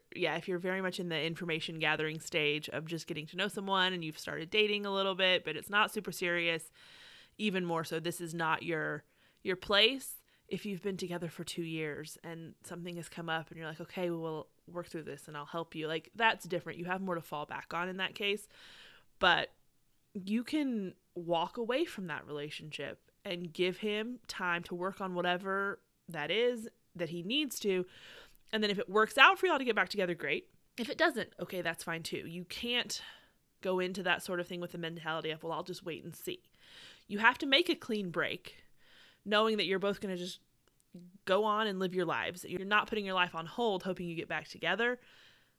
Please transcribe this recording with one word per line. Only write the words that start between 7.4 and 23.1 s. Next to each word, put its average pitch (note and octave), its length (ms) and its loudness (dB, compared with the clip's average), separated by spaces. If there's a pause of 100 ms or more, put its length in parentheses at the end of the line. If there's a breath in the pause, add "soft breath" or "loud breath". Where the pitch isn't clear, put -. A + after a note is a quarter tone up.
more E3 180 0
so, E3 160 -4
this E3+ 220 -4
is E3 120 -8
not E3 300 0
your, D3+ 400 -2 (380 soft breath)
your F#3+ 140 -2
place. A3 600 2 (340 soft breath)
If F#3+ 160 -4
you've G3 180 -6
been G3 140 -2
together F3 320 -4
for F3 140 -10
two E3+ 200 -6
years D#3 600 -6
and E3 300 -12 (100)
something F3 340 -10
has E3 120 -10
come E3+ 200 -8
up D#3+ 200 -2
and E3+ 80 -16
you're E3 80 -10
like, D#3 160 -10
"Okay, F3 300 -2
we'll D#3+ 360 -4 (200)
work F3 200 -8
through D#3+ 160 -8
this C#3+ 240 -12
and D#3 100 -12
I'll C#3+ 80 -8
help E3 280 -6
you," D#3 140 -4
like, D#3+ 280 -4
that's A3+ 300 2
different. E3 320 -4
You F3 80 -6
have F#3 160 -2
more F#3 140 0
to E3 60 -4
fall D3 260 -6
back - 260 -10
on F3 160 -2
in F#3 80 -8
that F#3+ 160 -2
case. G#3 340 -2 (720 loud breath)
But F3 320 6 (640)
you G#3 300 0
can A#3 500 0 (220)
walk E3+ 420 0
away A#3+ 280 2
from F#3+ 220 -8
that C3+ 200 -6
relationship D3 720 -8 (260)